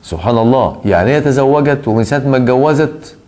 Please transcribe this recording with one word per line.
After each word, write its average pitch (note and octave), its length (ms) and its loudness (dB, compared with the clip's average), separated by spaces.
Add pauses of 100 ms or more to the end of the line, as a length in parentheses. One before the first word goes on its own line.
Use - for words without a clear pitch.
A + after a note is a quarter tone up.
سبحان F#2 340 -4
الله، A#2 380 0 (100)
يعني F#2+ 260 2
هي D3 100 0
تزوجت C#3+ 640 0
ومن A2+ 160 0
ساعة C#3+ 160 -2
ما C3+ 180 0
اتجوزت C#3 800 0 (120)